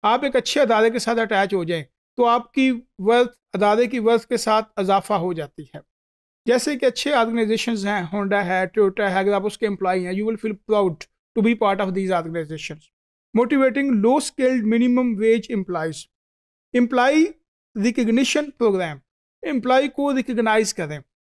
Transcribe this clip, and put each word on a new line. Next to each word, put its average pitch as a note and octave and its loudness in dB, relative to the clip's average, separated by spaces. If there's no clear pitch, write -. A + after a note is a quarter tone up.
आप B3 0
एक C4 -2
अच्छे B3+ -2
अदारे A3+ 4
के A#3+ -4
साथ A#3 -2
अटैच G3+ 0
हो F3+ -2
जाएं D#3+ -6
तो A#3+ 4
आपकी A#3+ 2
वर्थ, A#3+ 2
अदारे G#3 2
की B3 -4
वर्थ A3+ 2
के A#3+ -2
साथ A3 0
इजाफा G3 0
हो F3+ -4
जाती D#3 -14
है। D3 -16
जैसे B3+ 0
कि C4+ 0
अच्छे B3+ 0
ऑर्गेनाइजेशंस A3+ 0
हैं, G3 -4
Honda G3+ 0
है, F#3 -2
Toyota G3+ 2
है, F#3 0
अगर G3 2
आप G3 0
उसके G#3+ -4
एम्प्लॉय F#3 -2
हैं, F3+ -6
you G3+ -2
will A3 -4
feel G#3+ -4
proud G3 0
to G#3+ 2
be A#3 4
part G3 0
of F#3+ -2
these F#3+ -2
organizations। D#3+ -6
Motivating C4+ 2
low B3 6
skilled B3+ 0
minimum B3 2
wage A3+ 2
employees, F3 -4
एम्प्लॉय B3+ 4
रिकग्निशन B3 0
प्रोग्राम, F#3 -2
एम्प्लॉय C4 0
को C#4+ -2
रिकग्नाइज A3 0
करें, D3+ -8